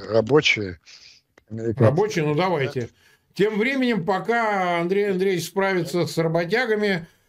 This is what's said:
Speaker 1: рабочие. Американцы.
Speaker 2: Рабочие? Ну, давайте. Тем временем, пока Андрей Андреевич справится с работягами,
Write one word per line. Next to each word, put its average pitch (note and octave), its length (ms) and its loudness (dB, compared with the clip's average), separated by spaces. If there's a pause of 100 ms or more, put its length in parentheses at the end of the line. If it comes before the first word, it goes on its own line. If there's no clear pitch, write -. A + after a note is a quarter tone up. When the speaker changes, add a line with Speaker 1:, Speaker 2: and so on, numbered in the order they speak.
Speaker 1:
рабочие. A2 680 2 (720)
Американцы. A2+ 320 -2
Speaker 2:
Рабочие? D3+ 420 2
Ну, D3+ 80 0
давайте. C#3+ 560 -2 (460)
Тем G3+ 240 0
временем, A#3+ 440 0
пока F#3+ 760 0
Андрей G3 320 0
Андреевич F#3 340 0
справится F3+ 600 0
с - 100 -10
работягами, F3+ 880 0 (220)